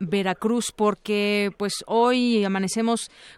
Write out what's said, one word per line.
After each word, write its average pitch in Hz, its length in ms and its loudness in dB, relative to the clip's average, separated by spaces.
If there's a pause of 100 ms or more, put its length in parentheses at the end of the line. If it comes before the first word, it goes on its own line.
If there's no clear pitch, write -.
Veracruz, 196 720 -2
porque 208 880 0
pues 202 280 -6
hoy 240 560 2
amanecemos 196 680 -2 (280)